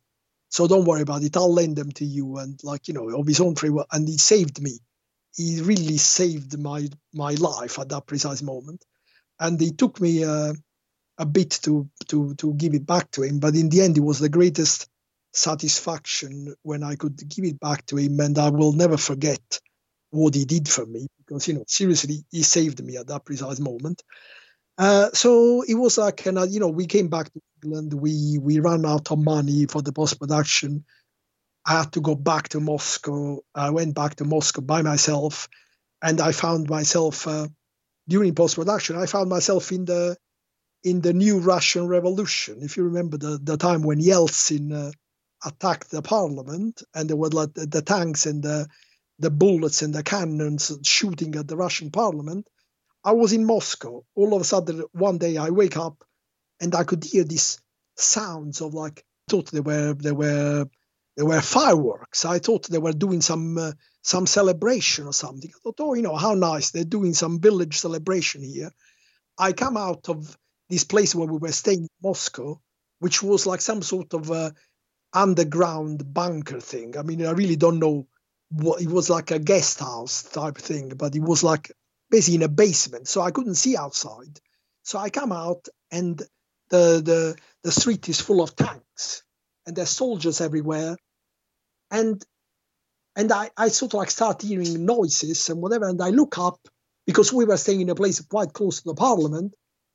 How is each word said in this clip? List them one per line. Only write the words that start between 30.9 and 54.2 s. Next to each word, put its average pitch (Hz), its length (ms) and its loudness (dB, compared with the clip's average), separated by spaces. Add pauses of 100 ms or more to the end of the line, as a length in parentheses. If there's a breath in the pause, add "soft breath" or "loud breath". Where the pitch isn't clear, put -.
I 160 140 2
had 156 140 -4
to 165 80 -2
go 151 140 0
back 151 340 -2
to 156 100 -4
Moscow. 147 800 -4 (140)
I 143 180 -2
went 156 240 -2
back 147 200 -2
to - 80 -6
Moscow 151 380 0
by 156 220 0
myself, 147 640 0 (520 soft breath)
and 160 200 2
I 160 100 4
found 160 380 -2
myself, 156 580 0
uh, 151 200 -4 (600)
during 180 280 4
post-production, 170 600 0
I 180 120 -2
found 190 220 0
myself 180 420 0
in 185 140 -4
the, 175 300 -2 (680)
in 180 180 0
the 175 100 2
new 196 280 4
Russian 175 480 2
Revolution. 180 720 0
If 143 160 -8
you 185 60 0
remember 170 340 -2
the, 151 260 -4
the 151 140 -2
time 170 240 2
when 151 180 2
Yeltsin, 160 720 4
uh, 147 200 -6 (520)
attacked - 480 -4
the 156 100 -6
parliament, 165 800 -4 (100)
and 156 160 -4
there 156 80 0
were, 156 120 0
like, 156 260 0
the, 160 100 -8
the 151 160 -2
tanks 165 440 -2
and 151 180 -4
the, 151 240 -4 (520 soft breath)
the 156 120 0
bullets 156 500 4
and 151 120 -2
the 151 100 -4
cannons 151 680 -2 (120)
shooting 160 520 0
at 151 120 -6
the 156 100 -6
Russian 170 320 -4
parliament, 175 580 -2 (560)
I 202 80 2
was 220 220 4
in 220 120 2
Moscow. 190 580 -2 (120)
All 208 180 4